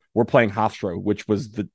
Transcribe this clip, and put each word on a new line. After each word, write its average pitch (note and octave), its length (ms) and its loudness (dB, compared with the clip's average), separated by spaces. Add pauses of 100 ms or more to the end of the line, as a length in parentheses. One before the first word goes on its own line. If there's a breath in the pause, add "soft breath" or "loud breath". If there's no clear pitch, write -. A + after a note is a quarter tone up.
(140)
we're A2 100 4
playing A#2 260 4
Hofstra, G#2 500 -2
which G2+ 280 -4
was G#2 220 -2
the, G#2 240 -6